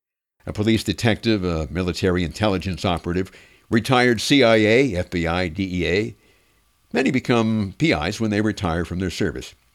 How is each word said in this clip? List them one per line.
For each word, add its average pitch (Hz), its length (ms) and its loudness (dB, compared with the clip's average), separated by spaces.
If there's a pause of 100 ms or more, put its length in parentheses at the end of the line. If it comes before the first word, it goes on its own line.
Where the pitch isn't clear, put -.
(460)
A 82 60 -8
police 107 320 0
detective, 107 580 0
a 82 280 -2
military 90 520 0
intelligence 92 600 -2
operative, 90 480 -2 (380)
retired 120 500 2
C 139 240 4
I 113 120 6
A, 110 380 4
F 87 140 -4
B 85 180 -2
I, 90 220 -2
D 90 340 -4
E 80 60 0
A. 104 280 0 (760)
Many 262 180 0
become 113 680 0
P 156 140 2
Is 87 280 -2
when 110 100 0
they 104 120 0
retire 90 420 -2
from 87 140 -6
their 95 100 -2
service. 71 460 -4 (200)